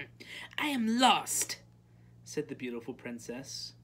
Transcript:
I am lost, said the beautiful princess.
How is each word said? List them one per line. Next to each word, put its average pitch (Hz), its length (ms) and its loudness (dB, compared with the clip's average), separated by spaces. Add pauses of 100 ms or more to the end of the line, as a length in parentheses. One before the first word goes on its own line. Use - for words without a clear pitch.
(580)
I 294 100 0
am 240 320 2
lost, - 580 4 (680)
said - 260 -4
the 131 60 -6
beautiful 120 380 -6
princess. 120 800 -8 (100)